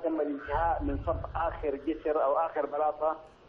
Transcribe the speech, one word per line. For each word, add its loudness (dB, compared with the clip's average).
تم 2
الانتهاء 0
من 0
صب 0
آخر -2
جسر 0
أو 4
آخر 0
بلاطة 0